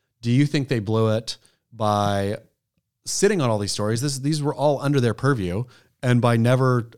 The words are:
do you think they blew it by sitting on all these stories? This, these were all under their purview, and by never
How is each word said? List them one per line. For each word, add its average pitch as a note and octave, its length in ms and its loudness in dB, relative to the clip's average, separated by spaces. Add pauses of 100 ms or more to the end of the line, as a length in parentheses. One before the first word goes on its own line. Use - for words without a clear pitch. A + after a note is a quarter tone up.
(220)
do A#2+ 100 -2
you C3+ 140 4
think C#3+ 220 -2
they B2 120 -2
blew A2 360 0
it - 220 -6 (340)
by G#2 640 0 (680)
sitting G3+ 360 0
on B2 80 2
all G#2+ 100 0
these G2+ 120 -4
stories? A2 300 -2
This, C#3 180 -4
these D3+ 220 -2
were C#3+ 140 -2
all C#3 260 0
under C#3 180 0
their A#2+ 140 2
purview, G2+ 520 -2 (360)
and B2 200 2
by A#2 160 2
never B2 600 2